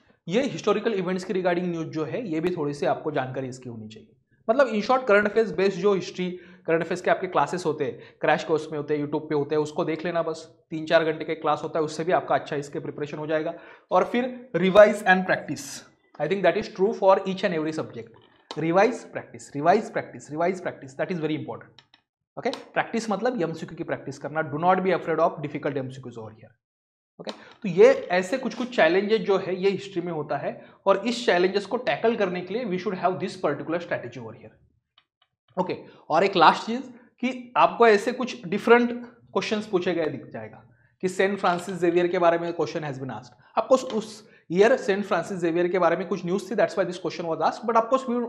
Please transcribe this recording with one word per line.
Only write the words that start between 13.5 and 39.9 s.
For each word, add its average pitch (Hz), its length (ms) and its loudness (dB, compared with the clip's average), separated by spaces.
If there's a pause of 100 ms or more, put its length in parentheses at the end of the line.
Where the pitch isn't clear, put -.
और 180 120 4
फिर 247 520 -4
revise 196 420 6
and 185 280 4
practice, 147 400 -4 (560)
I 151 60 -2
think 196 180 -2
that 170 120 4
is 220 180 -4
true 202 180 2 (100)
for 196 160 8
each 190 260 -6
and 180 140 0
every 156 140 -2
subject। 117 360 -10 (480)
Revise, 190 400 4
practice, - 600 -14
revise, 175 280 4
practice, - 460 -10
revise, 175 300 -2
practice, 139 340 -10
that 156 160 -4
is 180 60 -4
very 156 200 -2
important। - 440 -12 (580)
ओके, - 100 -4
प्रैक्टिस - 600 -4
मतलब 220 320 -2
एमसीक्यू 160 360 -6
की 165 60 -6
प्रैक्टिस 139 340 -8
करना। 156 340 -4
Do 143 60 -4
not 180 200 4
be 185 120 0
afraid 160 300 0
of 170 120 4
difficult 147 420 -6
M 131 140 -4
C 123 80 -14
Qs 117 220 -16
over 107 140 -14
here। - 220 -20 (680)
ओके, - 100 -12
तो - 380 -12
ये 180 240 10
ऐसे 185 440 -2
कुछ, 240 180 -6
कुछ 240 200 -8
चैलेंजेस 196 460 4
जो 185 160 2
है, 180 260 -4
ये 196 60 4
हिस्ट्री 180 320 -4
में 175 100 -6
होता 147 260 -4
है, 175 280 -8 (200)
और 190 220 2
इस 240 180 -4
चैलेंजेस 190 400 2
को 247 120 -4
टैकल 233 380 0
करने 180 260 -2
के - 120 -10
लिए 247 120 -4
we 180 120 -4
should 190 160 -4
have 180 200 0
this 175 180 -6
particular 151 460 -4
strategy 131 400 -8
over 110 160 -14
here। 107 180 -20 (1080)
ओके, 180 180 -2 (320)
और 160 140 4
एक 196 120 2
लास्ट 160 300 6
चीज 240 160 -4 (380)
कि 254 380 -6
आपको 185 300 4
ऐसे 214 240 4
कुछ - 340 -6
डिफरेंट 233 600 2
क्वेश्चंस - 640 0
पूछे 180 260 0